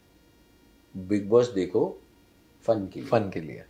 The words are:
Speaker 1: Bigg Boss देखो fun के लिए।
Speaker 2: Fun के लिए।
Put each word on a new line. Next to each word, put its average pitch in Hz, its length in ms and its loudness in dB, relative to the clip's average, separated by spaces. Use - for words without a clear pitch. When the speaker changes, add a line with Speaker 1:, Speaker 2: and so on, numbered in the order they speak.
Speaker 1:
Bigg 98 320 -2
Boss 117 240 6
देखो 110 460 0
fun 104 320 0
के 78 60 -10
लिए। - 80 -10
Speaker 2:
Fun 110 260 2
के 85 60 -6
लिए। 71 280 -12